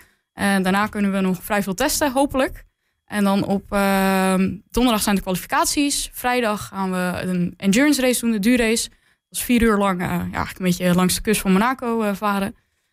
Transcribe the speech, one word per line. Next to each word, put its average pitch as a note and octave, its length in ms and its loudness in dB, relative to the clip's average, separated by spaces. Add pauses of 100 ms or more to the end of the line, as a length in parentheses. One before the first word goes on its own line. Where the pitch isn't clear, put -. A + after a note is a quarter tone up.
(340)
En G3 300 0
daarna G3 240 0
kunnen G3+ 240 -2
we G3 80 0
nog F#3 240 -2
vrij G#3 200 -2
veel G3 100 -4
testen, D4 380 0
hopelijk. C4+ 540 -2 (400)
En G3+ 180 -2
dan G3 200 2
op, - 280 -4
ehm, F#3+ 840 2 (140)
donderdag A#3 340 2
zijn G3+ 120 2
de F#3 60 -2
kwalificaties. C#4+ 920 -2
Vrijdag A#3+ 540 -2
gaan F#3+ 240 -4
we F3+ 300 -2
een F3+ 360 -2
endurance B3+ 440 2
race B3+ 200 2
doen, A#3 100 0
de A3 80 -2
duurrace. A#3 500 2
Dat - 500 -18
is - 20 -6
vier A#3+ 200 2
uur A3 160 4
lang, F#3+ 240 0
eh, E3+ 60 -4
ja, F3 120 -2
eigenlijk - 400 -6
een F#3 60 -6
beetje F3+ 300 2
langs F#3 200 2
de - 60 -6
kust G#3 200 0
van G3 100 0
Monaco, A3+ 500 0
eh, G3+ 140 -2
varen. G3+ 400 -4 (380)